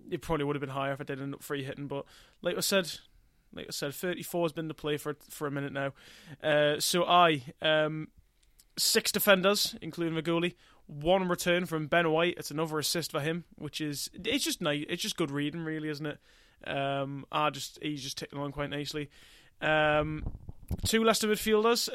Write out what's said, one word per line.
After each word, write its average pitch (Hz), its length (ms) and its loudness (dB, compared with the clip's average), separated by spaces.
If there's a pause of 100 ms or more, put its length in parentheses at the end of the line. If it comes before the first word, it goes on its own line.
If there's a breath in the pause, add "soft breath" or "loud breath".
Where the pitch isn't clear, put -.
it 175 120 -4
probably 151 240 0
would 143 100 0
have 135 60 -4
been 135 80 -6
higher 139 240 -2
if 135 80 -8
I - 20 -8
did 139 180 -8
end 139 120 -6
up - 100 -14
free 139 200 -4
hitting. 139 240 -8
But 139 180 -6 (360 soft breath)
like 175 160 -2
I 180 40 -2
said, 185 280 2 (640)
like 82 140 -10
I - 40 -12
said, 139 220 -6
thirty-four 175 520 -4
has 156 80 -2
been 160 140 -6
the 156 60 -8
play 147 240 -4
for, 147 180 -6 (140)
for - 180 -6
a 139 40 -4
minute 139 220 -6
now. 139 200 -4 (500 loud breath)
Uh, 147 360 4
so 175 260 2
I, 170 360 8 (200)
um, 156 460 2 (720)
six - 340 2
defenders, 196 720 4
including 165 340 -2
the 160 80 -2
goalie. 170 320 0 (320 soft breath)
One 175 400 2
return 175 380 2
from 156 220 -4
Ben 165 240 4
White. 170 260 2
It's 151 140 -10
another 156 280 -2
assist 151 320 -2
for 156 100 -2
him, 160 240 -4 (100)
which - 260 -10
is, 147 320 -6
it's 233 300 -2
just - 180 -2
nice. 147 280 0
It's 175 120 -4
just 208 160 -4
good 156 140 0
reading, 147 300 -4
really, 156 280 -4
isn't 143 160 -6
it? 147 120 -6 (480 soft breath)
Um, 139 640 -4
I 151 180 2
just, 139 320 -10
he's 151 220 -6
just 135 140 -10
ticking - 220 -10
along 143 140 -6
quite 143 160 -6
nicely. 143 400 -6 (520 soft breath)
Um, 151 640 4 (600)
two 226 180 4
Leicester 220 240 4
midfielders. 214 680 4